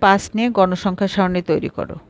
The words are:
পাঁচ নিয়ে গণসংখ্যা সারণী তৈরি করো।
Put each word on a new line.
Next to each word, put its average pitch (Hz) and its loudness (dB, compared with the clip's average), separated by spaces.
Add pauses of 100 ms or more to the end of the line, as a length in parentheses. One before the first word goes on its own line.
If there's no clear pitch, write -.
পাঁচ 196 4 (100)
নিয়ে 226 -2 (100)
গণসংখ্যা 185 0
সারণী 180 0
তৈরি 156 0
করো। - -8 (140)